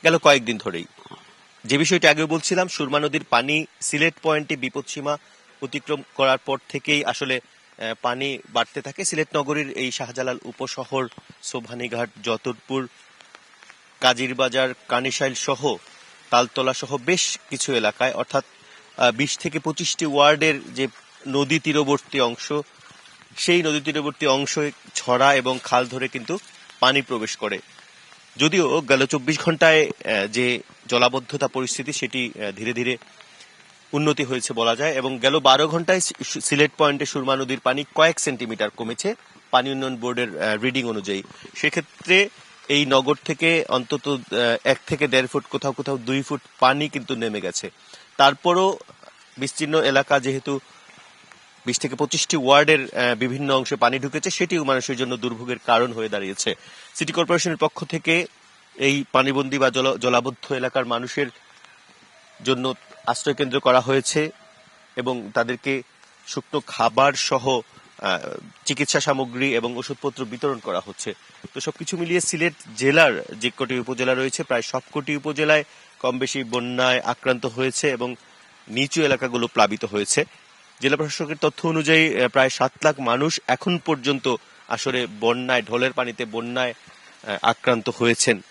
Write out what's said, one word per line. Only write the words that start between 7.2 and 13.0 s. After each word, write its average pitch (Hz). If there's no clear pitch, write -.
আহ, 113
পানি 127
বাড়তে 117
থাকে। 160
সিলেট 156
নগরীর 147
এই 127
শাহজালাল 127
উপশহর, 131
সোভানীঘাট, 120
যতরপুর, 120